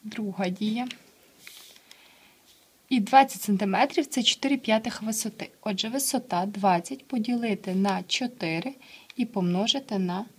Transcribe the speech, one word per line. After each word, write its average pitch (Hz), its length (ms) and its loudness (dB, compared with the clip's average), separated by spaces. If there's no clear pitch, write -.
Друга 202 460 -4
дія. 214 400 -2
І 254 120 4
двадцять 269 420 6
сантиметрів — 208 680 2
це 247 140 -2
чотири 277 340 2
п'ятих 220 460 0
висоти. 220 480 -6
Отже, 214 280 -4
висота 247 580 -2
двадцять 202 600 0
поділити 226 680 -2
на 185 280 2
чотири 247 720 -4
і 247 80 0
помножити 202 760 0
на 185 280 -2